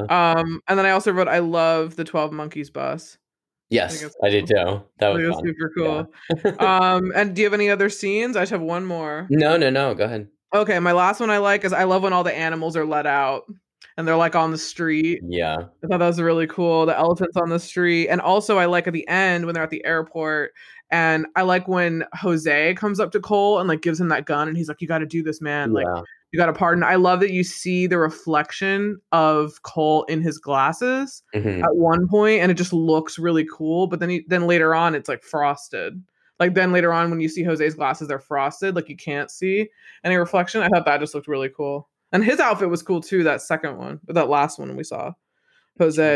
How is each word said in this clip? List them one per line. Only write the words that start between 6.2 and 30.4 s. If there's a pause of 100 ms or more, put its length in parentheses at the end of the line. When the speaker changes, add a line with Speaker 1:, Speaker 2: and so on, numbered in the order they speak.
Speaker 2:
Yeah.
<laughs>
Speaker 1:
Um,
and
do
you
have
any
other
scenes?
I
just
have
one
more.
Speaker 2:
No,
no,
no.
Go
ahead. (260)
Speaker 1:
Okay,
my
last
one
I
like
is,
"I
love
when
all
the
animals
are
let
out." (560)
and
they're,
like,
on
the
street.
Speaker 2:
Yeah. (260)
Speaker 1:
I
thought
that
was
really
cool.
The
elephants
on
the
street.
And
also
I
like
at
the
end
when
they're
at
the
airport, (380)
and
I
like
when (100)
Jose
comes
up
to
Cole
and,
like,
gives
him
that
gun,
and
he's
like,
"You
gotta
do
this,
man.
Like,
Speaker 2:
Yeah. (280)
Speaker 1:
you
got
a
pardon."
I
love
that
you
see
the
reflection (120)
of
Cole
in
his
glasses (120)